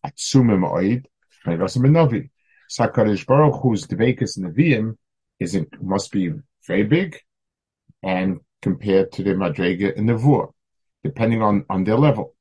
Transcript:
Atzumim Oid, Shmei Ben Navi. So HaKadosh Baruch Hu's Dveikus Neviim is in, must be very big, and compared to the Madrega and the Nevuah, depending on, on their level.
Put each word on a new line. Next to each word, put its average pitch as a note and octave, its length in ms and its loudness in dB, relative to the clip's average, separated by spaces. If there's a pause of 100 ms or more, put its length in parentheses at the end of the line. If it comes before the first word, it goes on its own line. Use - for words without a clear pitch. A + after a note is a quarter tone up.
Atzumim A2+ 640 2
Oid, G#2+ 360 -2 (400)
Shmei E2+ 120 -4
Ben B2 360 2
Navi. D#3+ 360 2 (380)
So - 180 -2
HaKadosh G#2+ 400 0
Baruch D3 360 4
Hu's A2 260 -2
Dveikus A2+ 500 -2
Neviim A2 600 0 (420)
is F#2 160 -4
in, E2 120 -2 (120)
must F#2+ 320 -4
be F#2 220 -2 (340)
very G2 160 0
big, D3+ 380 -2 (800)
and F#2 400 -4 (200)
compared F#2+ 520 0
to F#2 100 -8
the G2 80 0
Madrega F#2 680 -2
and G#2+ 120 0
the A#2 40 2
Nevuah, A#2+ 380 2 (540)
depending A#2 360 -2
on, G#2 280 0
on F#2 160 -2
their G#2+ 120 0
level. C#3+ 440 0